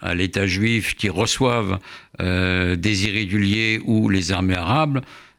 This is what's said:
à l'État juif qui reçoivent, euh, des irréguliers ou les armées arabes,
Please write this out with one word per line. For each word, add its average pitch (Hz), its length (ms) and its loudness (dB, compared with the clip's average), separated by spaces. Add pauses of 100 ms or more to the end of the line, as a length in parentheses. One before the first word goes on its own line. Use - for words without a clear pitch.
à 90 140 -2
l'État 92 320 0
juif 104 480 0
qui - 140 -2
reçoivent, 110 680 0 (400)
euh, 90 560 0
des 98 320 0
irréguliers 104 800 0
ou 110 240 2
les 95 220 0
armées 92 240 0
arabes, 135 460 0 (380)